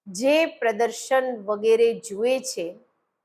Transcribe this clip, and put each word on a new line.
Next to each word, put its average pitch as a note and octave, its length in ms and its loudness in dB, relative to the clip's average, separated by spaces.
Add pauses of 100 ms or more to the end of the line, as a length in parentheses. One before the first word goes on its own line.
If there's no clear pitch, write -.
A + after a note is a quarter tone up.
જે C4+ 380 2
પ્રદર્શન A#3+ 960 -2
વગેરે A3 500 2
જુએ G#3+ 460 -2
છે, F#3+ 400 -8 (460)